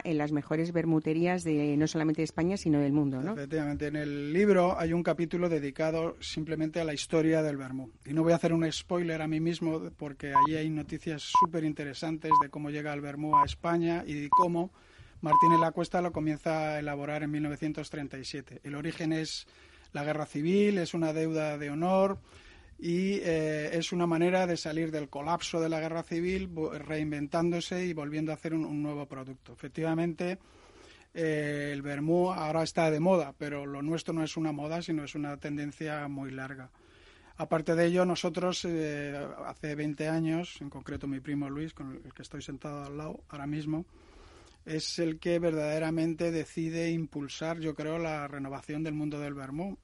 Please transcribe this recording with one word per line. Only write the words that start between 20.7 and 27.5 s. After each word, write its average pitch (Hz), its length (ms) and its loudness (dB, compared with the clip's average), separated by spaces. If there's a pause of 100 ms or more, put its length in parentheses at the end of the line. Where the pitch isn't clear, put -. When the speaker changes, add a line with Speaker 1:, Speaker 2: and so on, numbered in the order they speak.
Speaker 2:
es 170 160 0
una 160 220 0
deuda 156 420 0
de 147 140 -6
honor 190 480 4 (600)
y, 180 440 0
eh, 156 500 0
es 165 180 -2
una 175 160 2
manera 175 400 4
de 170 120 0
salir 160 320 -2
del 151 180 -4
colapso 165 540 -2
de 160 80 0
la 160 100 0
guerra 160 220 -4
civil, 180 440 -2
vo-, 160 260 -4
reinventándose 156 1120 -2